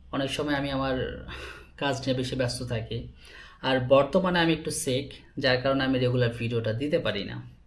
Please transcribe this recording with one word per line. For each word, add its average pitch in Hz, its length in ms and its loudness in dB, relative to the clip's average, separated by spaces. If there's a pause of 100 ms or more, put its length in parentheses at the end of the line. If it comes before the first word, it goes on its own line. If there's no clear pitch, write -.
(120)
অনেক 135 200 -2
সময় 147 240 -2
আমি 139 160 -2
আমার 135 560 -4 (500)
কাজ 139 200 -2
নিয়ে 127 200 -2
বেশি 127 180 -4
ব্যস্ত 127 280 -2
থাকি। 117 440 -6 (540)
আর 131 180 2
বর্তমানে 143 600 4
আমি 165 140 4
একটু 156 180 -4
সিক, 139 420 -2 (240)
যার 127 240 2
কারণে 135 220 2
আমি 131 160 2
রেগুলার 123 300 2
ভিডিওটা 117 440 -2
দিতে 147 260 0
পারি 101 240 -2
না। 120 180 -10 (260)